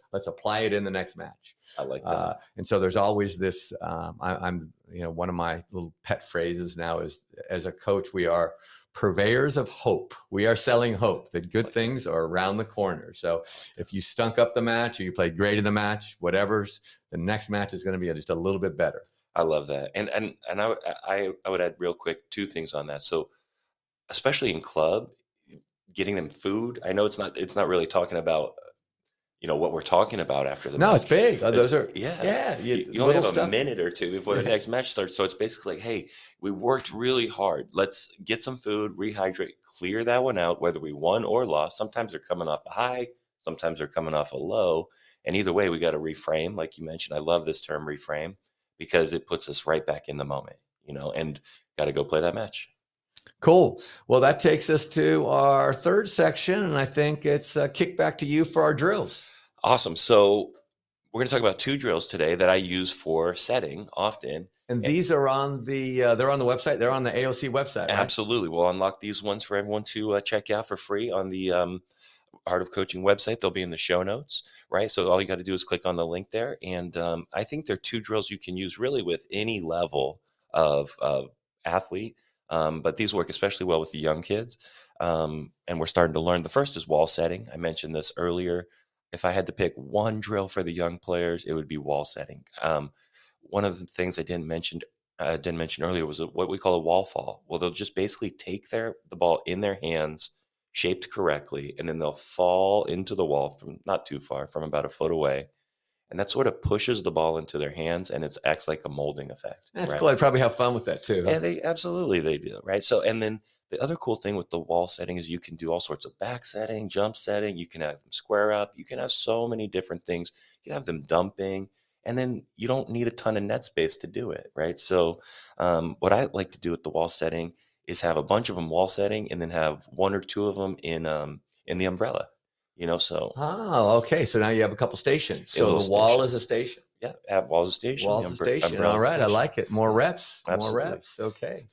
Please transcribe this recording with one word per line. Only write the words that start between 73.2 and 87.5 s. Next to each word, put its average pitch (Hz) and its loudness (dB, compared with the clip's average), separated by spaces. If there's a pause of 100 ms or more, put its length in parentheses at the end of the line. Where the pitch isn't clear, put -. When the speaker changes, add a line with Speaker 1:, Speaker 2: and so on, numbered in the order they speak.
Speaker 2:
They'll 95 0
be 92 -4
in 87 -6
the 80 -6
show 90 2
notes, 110 -6 (260)
right? 104 0
So 92 2
all 90 6
you 98 -2
gotta 90 -4
do 95 -2
is 90 -2
click - -4
on 90 0
the 85 0
link 87 -6
there. 117 -4
And, 90 -6
um, 85 -2
I 101 -4
think 151 -8
they're 98 0
two - -4
drills 107 -2
you 104 -8
can 90 -10
use 92 -6
really 127 -2
with 85 -4
any 107 -2
level 80 -2 (320)
of, 73 2
of 67 -2 (340)
athlete. 92 -2 (340)
Um, 80 0
but 80 0
these 107 0
work 87 0
especially - 0
well 85 4
with 80 -4
the 76 -10
young 78 0
kids. 110 -4 (420)
Um, 78 -2 (140)
and 85 -4
we're 80 0
starting 85 4
to 80 0
learn. 87 2
The 80 -8
first 139 0
is 82 -8
wall 78 4
setting. 82 0